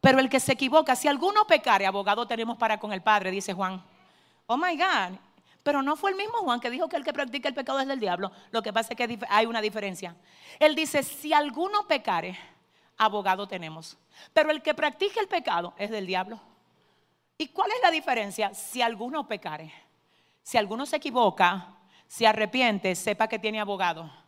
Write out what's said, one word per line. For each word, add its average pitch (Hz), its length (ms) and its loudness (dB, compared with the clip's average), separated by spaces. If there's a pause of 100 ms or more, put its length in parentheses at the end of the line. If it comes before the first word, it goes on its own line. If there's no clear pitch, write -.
pero 262 200 8
el 262 100 2
que 269 80 2
se 269 140 0
equivoca, 262 420 4
"Si 254 140 0
alguno 370 400 2
pecare, 226 360 4
abogado 202 420 0
tenemos 226 300 -4
para 220 220 0
con 214 140 -8
el 190 100 -6
Padre", 202 300 4
dice 196 200 -6
Juan. 185 300 -4 (640)
Oh 233 100 0
my 339 200 0
God. 247 420 0 (460)
Pero 285 180 2
no 285 140 0
fue 392 160 0
el 381 40 -2
mismo 427 220 -4
Juan 254 220 0
que 240 100 -4
dijo 302 180 -4
que 349 80 -6
el 285 80 -6
que 302 80 -4
practica 277 360 -6
el 277 60 -6
pecado 269 260 -4
es 262 80 -4
del 277 100 -4
diablo. 185 320 -2 (220)
Lo 226 100 -2
que 214 100 -8
pasa 220 200 -2
es 233 40 -8
que 240 120 -2
dif-, 233 200 -8
hay 214 180 4
una 226 140 -4
diferencia. 202 540 -6 (460)
Él 302 160 6
dice, 302 260 0
"Si - 300 -6
alguno 320 560 0
pecare, 185 500 -2 (580)
abogado 202 520 0
tenemos. 160 500 -12 (360)
Pero 311 160 6
el 302 100 0
que 302 140 0
practica 381 440 -2
el 392 100 -2
pecado 175 500 -2
es 202 100 -4
del 214 180 -6
diablo". 190 320 -4 (1000)
¿Y 311 100 -6
cuál - 220 -2
es 427 120 0
la 359 80 8
diferencia? 220 600 -2
"Si - 300 -6
alguno 240 440 -4
pecare". 160 460 -10 (680)
Si - 160 0
alguno 214 260 -2
se 302 120 -4
equivoca, 196 720 2 (380)
se - 200 0
arrepiente, 214 680 2
sepa 214 340 -2
que 220 100 -6
tiene 214 200 -4
abogado. 180 520 -4 (180)